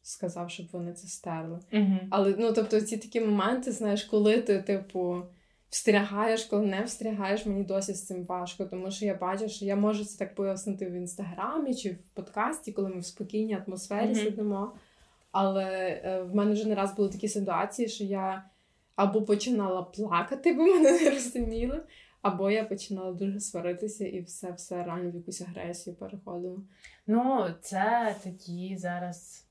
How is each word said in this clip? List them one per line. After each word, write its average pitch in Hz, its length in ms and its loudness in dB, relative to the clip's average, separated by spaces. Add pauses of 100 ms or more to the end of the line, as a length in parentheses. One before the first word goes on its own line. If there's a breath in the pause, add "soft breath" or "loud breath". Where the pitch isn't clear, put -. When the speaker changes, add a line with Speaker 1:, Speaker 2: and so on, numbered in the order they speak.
Speaker 1:
сказав, 175 480 -8
щоб - 220 -12
вони 175 200 -6
це 170 160 -16
стерли. 165 500 -8 (140)
Speaker 2:
Мгм. 196 260 6 (120)
Speaker 1:
Але, 196 280 4
ну, 226 140 2
тобто, 214 280 4
ці 214 160 -4
такі 226 240 -4
моменти, 220 520 2
знаєш, 208 320 0
коли 214 380 6
ти, 196 200 2
типу, 180 600 -2 (460 loud breath)
встрягаєш, 208 760 2
коли 208 220 2
не 196 160 0
встрягаєш, 220 640 -2
мені 196 180 0
досі 196 300 -2
з - 120 -8
цим 180 180 -6
важко, 180 400 -4
тому 185 260 -6
що 202 160 -4
я 190 80 2
бачу, 190 340 -2
що 202 160 -8
я 196 120 2
можу 208 280 2
це - 140 -12
так 202 160 -6
пояснити 196 560 -2
в - 20 -6
Інстаграмі 196 840 -4
чи 202 160 -4
в - 240 -12
подкасті, 220 580 -4
коли 196 160 -2
ми 185 120 -6
в 175 40 -8
спокійній 214 640 -2
атмосфері 202 400 -2
Speaker 2:
Мгм. 214 80 2
Speaker 1:
сидимо. 208 580 0 (600 loud breath)
Але, 190 320 2 (400)
е, 185 180 -2
в 180 120 -6
мене 208 180 4
вже 214 160 0
не 214 60 2
раз 196 220 0
були 202 120 4
такі 208 200 -4
ситуації, 196 600 0
що 214 160 -6
я 190 400 -2 (520 soft breath)
або 202 260 4
починала 208 600 2
плакати, 202 680 0
бо 277 100 4
мене 339 380 10
не 302 100 8
розуміли, 247 720 -2 (400 loud breath)
або 190 280 2
я 220 140 2
починала 190 480 -6
дуже 196 280 -4
сваритися, 180 680 -4
і 185 140 -6
все, 175 320 -10
все 175 320 -8
реально 175 260 -4
в 175 40 -8
якусь 175 260 -10
агресію 175 560 -10
переходило. 190 680 -10 (440 loud breath)
Speaker 2:
Ну, 233 400 4 (140)
це 214 540 2 (100)
такі 180 520 -8
зараз 175 760 -8